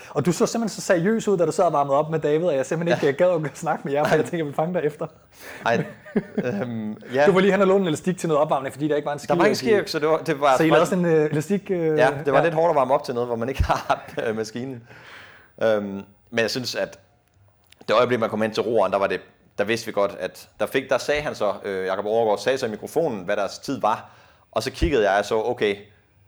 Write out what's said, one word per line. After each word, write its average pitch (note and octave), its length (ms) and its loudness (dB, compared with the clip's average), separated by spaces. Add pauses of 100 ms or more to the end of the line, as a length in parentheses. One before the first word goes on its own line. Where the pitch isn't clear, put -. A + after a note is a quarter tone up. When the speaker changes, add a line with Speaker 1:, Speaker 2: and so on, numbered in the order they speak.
Speaker 1:
Ja. - 100 -18
Speaker 2:
Og C#3 120 -2
du F3 60 4
så G#3 140 0
simpelthen A3+ 340 -4
så - 60 -10
seriøs G3 420 2
ud, G3 100 2
da E3+ 80 2
du D#3 60 0
sad G3 120 2
og E3 80 2
varmede C#3 260 2
op D#3 120 0
med D#3+ 80 -2
David, D#3 280 0
og D#3 100 2
jeg C3 100 0
simpelthen E3+ 360 0
Speaker 1:
Ja. D#3 60 2
Speaker 2:
ikke, - 160 2
øh, F3+ 60 4 (100)
gad D3 100 -6
at - 80 -16
snakke D#3+ 260 -4
med D3 80 -6
jer, C#3+ 120 2
for - 60 0
Speaker 1:
Ej. D#3+ 60 4
Speaker 2:
jeg D#3 140 2
tænker, E3 160 -4
vi C#3 60 -8
fanger E3+ 280 -2
dig C#3+ 60 0
efter. D3+ 200 -6 (600)
Speaker 1:
Ej, A#2 180 2 (600)
øhm, A2+ 520 -6 (180)
ja. C#3+ 120 4
Speaker 2:
Du D#3 60 8
var F#3 80 4
lige G3 120 4
hen F#3+ 80 2
og G3 60 4
låne F#3+ 140 4
en F#3+ 60 0
elastik F3 320 -2
til F3 100 -4
noget D3 140 2
opvarmning, C#3+ 300 -2
fordi D3 160 -4
der C#3+ 80 0
ikke D3 100 -4
var D3 60 -4
en D3 60 -6
Speaker 1:
Der D3 160 -4
var E3+ 100 8
ikke G#3 120 4
Speaker 2:
skierøks - 40 -6
i. C4 40 -6 (240)
Speaker 1:
skierøks, - 20 -8
så D#3+ 80 -4
det D3+ 100 2
var... D#3 100 4
Det D3 220 -2
var C#3 160 6
Speaker 2:
Så E3 60 4
I D#3 40 6
lavede D#3 200 6
Speaker 1:
faktisk D#3+ 40 -4
Speaker 2:
sådan F3+ 140 2
en, D#3+ 200 4
øh, D3+ 60 0
elastik... D#3 400 -4
Øh, D#3+ 280 0
Speaker 1:
Ja, C3+ 120 6 (140)
det C#3 80 2
var C3+ 60 4
Speaker 2:
ja. D3 60 4
Speaker 1:
lidt E3 100 0
hårdt E3 160 2
at D#3 60 -2
varme C3 180 2
op - 100 0
til C3 100 -6
noget, A#2+ 140 -2
hvor A#2+ 80 -2
man A2+ 120 -4
ikke - 200 -2
<laughs> E3 40 0
har, C3 320 -2 (220)
øh, A2 100 -2
maskinen. A#2+ 460 -8 (800)
Øhm, G#2+ 220 2 (460)
men A#2 80 -2
jeg A2 120 2
synes, B2 240 -6
at G2 240 -6 (920)
det G#2+ 80 2
øjeblik, A#2+ 240 2
man G#2+ 100 0
kom G#2+ 120 -2
hen A2 100 0
til A2 100 0
roeren, G2 300 0
der G2+ 60 2
var G2 80 2
det, F#2 140 -4 (380)
der G2+ 60 -2
vidste A2+ 220 -2
vi G#2 60 -8
godt, G2 260 -2
at - 300 -10 (120)
der G#2 60 0
fik, C3+ 240 -4
der B2+ 80 2
sagde D3 220 -2
han C#3+ 140 -6
så, G#2 200 -2 (100)
øh, F#2+ 220 -4
Jakob G2 200 -2
Overgaard G#2+ 320 2
sagde B2+ 200 0
så B2+ 80 -2
i A2+ 40 -6
mikrofonen, A2 540 -4
hvad G2+ 120 -2
deres G2 220 -4
tid C3+ 220 -8
var. G#2+ 300 -2 (420)
Og A2 100 -2
så B2+ 80 -6
kiggede B2 400 2
jeg G2 80 4
og G2+ 60 0
så, - 100 -4 (100)
okay, A2 320 -2 (520)